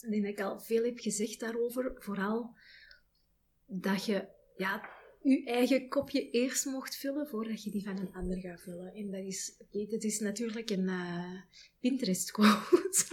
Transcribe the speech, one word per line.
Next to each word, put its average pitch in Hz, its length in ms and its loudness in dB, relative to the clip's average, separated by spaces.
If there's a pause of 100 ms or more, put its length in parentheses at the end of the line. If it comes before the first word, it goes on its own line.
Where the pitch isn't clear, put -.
Ik 233 100 -6
denk 208 120 2
dat 202 100 0
ik 208 80 -6
al 208 200 -2
veel 226 240 0
heb 240 140 -2
gezegd 214 420 -2
daarover. 240 580 -2
Vooral 208 560 -2 (1120)
dat 190 380 0
je, 196 240 0 (280)
ja, 196 320 -4 (340)
je 269 220 4
eigen 254 440 4
kopje - 420 0
eerst 247 340 2
mocht 262 320 -6
vullen 277 320 -2
voordat 220 340 -4
je 202 80 -8
die 190 140 -2
van 196 140 -4
een 180 160 -6
ander 185 260 -2
gaat 175 200 -10
vullen. 180 340 -10
En 202 160 -8
dat 190 140 -6
is, - 340 -6
oké, 208 280 -6
dat 220 160 -2
is 214 180 0
natuurlijk 226 500 -2
een, 190 180 2
eh, 180 520 -4 (400)
Pinterest-quote. 226 1300 4